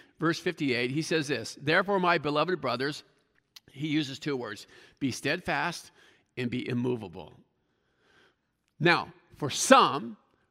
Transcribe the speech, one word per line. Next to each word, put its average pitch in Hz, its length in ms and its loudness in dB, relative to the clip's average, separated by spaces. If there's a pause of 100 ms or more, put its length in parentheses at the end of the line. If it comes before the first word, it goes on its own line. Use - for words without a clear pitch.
(200)
verse 160 200 0
fifty-eight, 127 500 0
he 151 140 -2
says 160 240 -2
this, 113 340 -4
"Therefore, 185 380 2
my 175 180 4
beloved 151 420 0
brothers," 131 440 -4 (680)
he 147 160 -8
uses 143 320 -2
two 143 160 -4
words, 110 320 -8 (320)
"be 135 120 0
steadfast 160 800 -4 (460)
and 123 120 -4
be 123 180 -6
immovable." 120 680 -4 (1500)
Now, 151 340 2 (220)
for 143 160 -6
some, 214 640 4 (340)